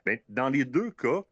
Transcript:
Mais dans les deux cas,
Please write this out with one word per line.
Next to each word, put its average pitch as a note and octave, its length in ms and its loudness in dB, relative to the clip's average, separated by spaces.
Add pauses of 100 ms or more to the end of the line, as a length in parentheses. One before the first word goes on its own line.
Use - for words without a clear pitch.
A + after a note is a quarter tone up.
Mais G#2+ 220 -2
dans B2 200 0
les C#3 160 2
deux E3 240 -2
cas, C3 320 -2 (100)